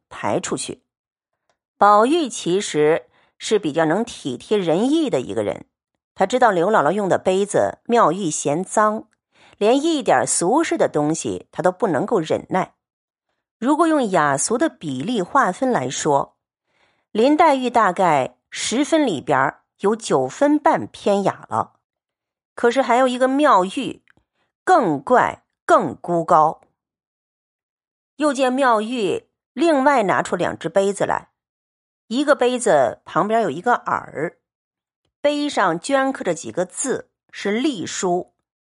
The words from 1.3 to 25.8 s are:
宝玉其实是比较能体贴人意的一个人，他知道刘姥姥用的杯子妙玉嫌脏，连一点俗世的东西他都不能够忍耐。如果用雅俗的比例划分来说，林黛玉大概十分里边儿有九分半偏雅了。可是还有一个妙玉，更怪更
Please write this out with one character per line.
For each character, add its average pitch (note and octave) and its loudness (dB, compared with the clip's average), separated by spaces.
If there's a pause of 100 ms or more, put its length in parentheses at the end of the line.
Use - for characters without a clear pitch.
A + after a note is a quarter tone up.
宝 G#3 6
玉 D4+ 0
其 F#3 -4
实 D3+ 0 (300)
是 G#3+ -2
比 D#3 -4
较 E3 0
能 F3 0
体 C3 -10
贴 - -4
人 F#3 0
意 D4+ 0
的 D3 0
一 G2 -8
个 A2 -2
人， G2+ -6 (480)
他 - 0
知 B3 -2
道 A#3+ 4
刘 F3 0
姥 G#3+ 4
姥 D3 2
用 G3+ -2
的 C#3+ 2
杯 F#3+ 0
子 A#2 -2
妙 A3 4
玉 F#3 -4
嫌 D#3 -4
脏， G#3+ -2 (500)
连 B3 2
一 D#4+ -2
点 D3 2
俗 B3+ 0
世 E4 -4
的 E3+ 0
东 D3 0
西 G2+ -6
他 - -12
都 F3+ 0
不 A3 -2
能 D3+ 0
够 G#3+ 0
忍 D#3 -4
耐。 F3+ -4 (800)
如 C#4 0
果 E4 2
用 C#4 0
雅 D3 2
俗 - -2
的 D#4+ 0
比 C3+ -8
例 G#3+ -4
划 G#3+ 0
分 B3+ -2
来 C3+ -2
说， - -2 (760)
林 C4 2
黛 D#4 4
玉 B3+ -2
大 A3 2
概 D#3+ 0 (100)
十 - -2
分 D#4 2
里 E3+ -2
边 C#3 0
儿 C#3 -2 (160)
有 G#3 0
九 C#3+ 0
分 D4 2
半 B3+ 0
偏 G3+ -2
雅 - -4
了。 A2 -4 (800)
可 A#3+ 2
是 B3 -2
还 A#3 2
有 C4 4
一 B3 -4
个 C4 2
妙 C4 4
玉， F#3+ -8 (600)
更 G3+ 2
怪 F#3 2 (220)
更 F#3 2